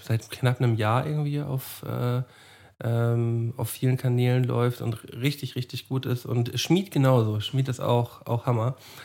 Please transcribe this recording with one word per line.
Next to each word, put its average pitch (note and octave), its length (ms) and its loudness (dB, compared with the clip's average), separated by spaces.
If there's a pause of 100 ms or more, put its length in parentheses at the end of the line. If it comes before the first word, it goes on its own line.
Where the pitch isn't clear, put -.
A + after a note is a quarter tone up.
seit A2+ 260 -2
knapp B2+ 300 0
einem A#2+ 140 4
Jahr A2 300 2
irgendwie D3 360 -2
auf, C#3 420 -8
äh, B2 380 -2 (600)
ähm, A#2 760 0
auf B2 120 -4
vielen B2+ 280 0
Kanälen B2 480 2
läuft A#2+ 340 0
und A#2 240 -4 (100)
richtig, C3+ 440 -4
richtig B2+ 320 -8
gut C3 160 -2
ist. B2 200 -4
Und A#2+ 320 0
Schmied F#3 340 2
genauso. A#2+ 500 4
Schmied C3 260 -2
ist B2 140 -4
auch, A#2+ 440 0
auch A#2 200 -2
Hammer. A#2+ 320 0 (280)